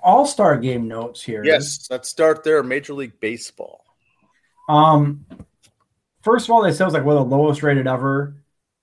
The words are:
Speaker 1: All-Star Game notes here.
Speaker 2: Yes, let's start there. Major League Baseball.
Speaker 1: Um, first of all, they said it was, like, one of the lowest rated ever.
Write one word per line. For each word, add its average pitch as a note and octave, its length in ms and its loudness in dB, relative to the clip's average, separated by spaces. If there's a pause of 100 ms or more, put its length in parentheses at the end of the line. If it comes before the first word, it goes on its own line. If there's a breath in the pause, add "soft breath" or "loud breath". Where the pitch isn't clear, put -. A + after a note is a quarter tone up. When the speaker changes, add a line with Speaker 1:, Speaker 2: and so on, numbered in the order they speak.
Speaker 1:
All-Star G3 540 2
Game A#2+ 300 -4
notes A#2 360 -12
here. A2 200 -10
Speaker 2:
Yes, C#3+ 460 -2
let's B2+ 180 -10
start D#3 360 0
there. D#3 180 0
Major C3+ 320 -6
League C3+ 260 -12
Baseball. A2 640 -10 (840)
Speaker 1:
Um, D3+ 580 2 (960)
first A#3+ 240 0
of A#3 60 0
all, A#3 100 6
they F#3 100 2
said D3 120 -2
it - 20 2
was, E3 80 -2
like, C#3 120 0
one D3 120 2
of C3 100 0
the C3+ 80 0
lowest D3 280 2
rated C#3 240 0
ever. C3+ 480 -4 (480)